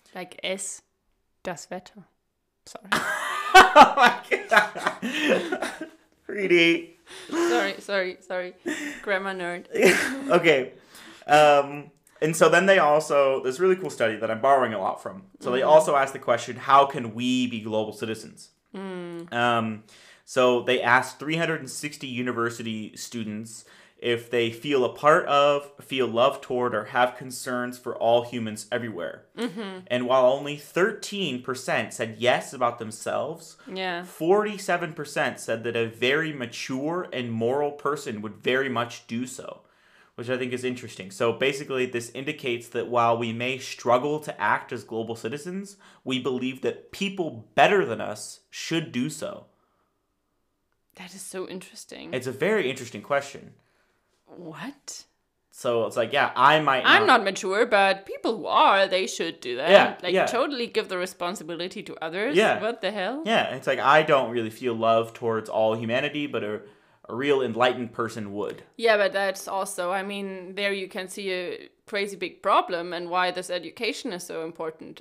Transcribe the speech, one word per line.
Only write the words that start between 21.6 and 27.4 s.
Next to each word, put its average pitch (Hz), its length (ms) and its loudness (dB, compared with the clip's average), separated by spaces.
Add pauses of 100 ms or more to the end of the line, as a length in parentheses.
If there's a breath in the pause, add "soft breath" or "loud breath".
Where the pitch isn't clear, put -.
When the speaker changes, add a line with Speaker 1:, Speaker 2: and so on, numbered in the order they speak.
Speaker 2:
and 131 100 -12
sixty 147 360 -10
university 117 880 -6
students 110 680 -10 (340 loud breath)
if 117 320 -2
they 117 200 2
feel 139 360 0
a - 80 0
part 156 320 4
of, 143 440 2 (140)
feel 131 220 -2
love 117 340 2
toward, 123 340 -2
or 104 120 -2
have 127 320 2
concerns 123 600 -8